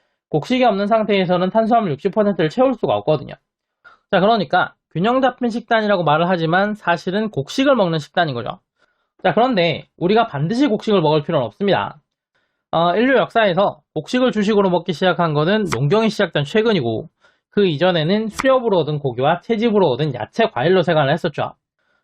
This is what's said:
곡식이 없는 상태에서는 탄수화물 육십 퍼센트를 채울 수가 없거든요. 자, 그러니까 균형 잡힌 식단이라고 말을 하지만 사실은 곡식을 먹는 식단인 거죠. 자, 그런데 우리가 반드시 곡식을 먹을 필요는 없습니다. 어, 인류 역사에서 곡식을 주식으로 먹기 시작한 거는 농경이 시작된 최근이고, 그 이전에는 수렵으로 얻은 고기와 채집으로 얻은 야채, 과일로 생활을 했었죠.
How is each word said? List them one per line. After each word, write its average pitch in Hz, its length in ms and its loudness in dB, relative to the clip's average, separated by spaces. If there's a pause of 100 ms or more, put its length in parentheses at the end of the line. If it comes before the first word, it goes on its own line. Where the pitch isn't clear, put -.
(300)
곡식이 247 360 -2
없는 202 200 0
상태에서는 190 640 0
탄수화물 220 440 2
육십 185 200 -4
퍼센트를 202 360 0
채울 254 260 0
수가 135 220 0
없거든요. 147 360 -2 (760)
자, 196 80 2
그러니까 185 540 0 (180)
균형 233 300 0
잡힌 247 280 -2
식단이라고 214 540 -2
말을 156 260 0
하지만 185 460 0
사실은 208 560 -4
곡식을 262 440 0
먹는 175 220 0
식단인 151 380 -4
거죠. 120 240 -8 (640)
자, 180 100 2
그런데 185 520 0 (120)
우리가 214 300 2
반드시 214 400 -2
곡식을 208 320 0
먹을 151 240 2
필요는 147 220 -2
없습니다. 120 560 -4 (680)
어, 170 260 0
인류 254 200 2
역사에서 196 600 0 (160)
곡식을 254 380 -2
주식으로 202 360 2
먹기 170 220 -2
시작한 170 420 0
거는 175 300 0 (100)
농경이 202 360 0
시작된 185 340 -2
최근이고, 160 640 -2 (420)
그 202 160 2
이전에는 175 600 0
수렵으로 240 520 0
얻은 151 200 -2
고기와 139 400 -2
채집으로 208 520 0
얻은 135 220 -2
야채, 113 340 -2
과일로 175 340 2
생활을 156 320 2
했었죠. 156 400 -6 (500)